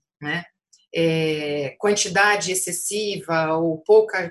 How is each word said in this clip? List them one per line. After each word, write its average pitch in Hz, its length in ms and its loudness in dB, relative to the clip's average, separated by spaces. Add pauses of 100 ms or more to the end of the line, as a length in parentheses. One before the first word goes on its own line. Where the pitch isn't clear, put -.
(220)
né? 156 240 -6 (480)
É, 156 840 -2
quantidade 202 720 0
excessiva 175 1000 -4
ou 160 240 0
pouca 208 540 4